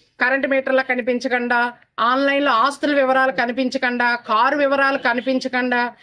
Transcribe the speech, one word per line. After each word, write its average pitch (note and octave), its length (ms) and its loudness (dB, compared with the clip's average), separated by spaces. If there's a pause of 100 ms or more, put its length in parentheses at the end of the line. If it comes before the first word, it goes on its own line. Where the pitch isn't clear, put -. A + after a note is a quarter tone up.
(220)
కరెంట్ C4 260 0
మీటర్లు C4 340 0
కనిపించకుండా, A#3+ 920 -2 (260)
ఆన్లైన్లో C#4 520 2
ఆస్తుల C#4 440 0
వివరాలు C4 360 2
కనిపించకుండా, B3 840 -2
కారు A#3+ 420 0
వివరాలు C#4 400 2
కనిపించకుండా B3 1040 -2